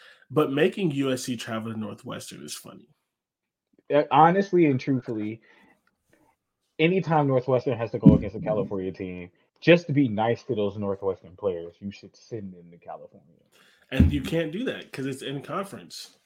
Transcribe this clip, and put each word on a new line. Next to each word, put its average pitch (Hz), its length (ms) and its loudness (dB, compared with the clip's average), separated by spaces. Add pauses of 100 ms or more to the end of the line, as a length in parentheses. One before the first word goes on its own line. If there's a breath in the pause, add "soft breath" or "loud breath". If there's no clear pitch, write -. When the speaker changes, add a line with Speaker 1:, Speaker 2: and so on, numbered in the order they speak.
(300 soft breath)
Speaker 1:
but 135 220 2
making 175 380 2
U 139 220 0
S 127 120 -4
C 127 100 -4
travel 113 380 -8
to 110 60 -10
Northwestern 110 680 -12
is - 100 -14
funny. - 360 -18 (1000)
Speaker 2:
Uh, 147 180 4
honestly 175 560 6
and 135 120 4
truthfully, 113 640 -4 (1400 soft breath)
anytime 160 480 2
Northwestern 127 520 0
has 113 140 -6
to 120 60 -6
go - 160 8
against 107 220 -2
a - 40 -10
California 98 520 -4
team, 90 380 -10 (300)
just 170 260 6
to - 60 -4
be 139 160 2
nice 110 360 -2
to 123 100 -6
those 104 220 -2
Northwestern 98 600 -6
players, 85 440 -6
you 101 100 -10
should 101 240 -18
send 98 380 -14
them 85 180 -20
to 85 60 -20
California. 82 580 -20 (560 soft breath)
Speaker 1:
And 131 220 4
you 143 80 -2
can't 160 320 -4
do 214 120 -8
that 107 280 -8
'cause 135 140 -8
it's 135 160 -8
in 135 180 -8
conference. 127 840 -12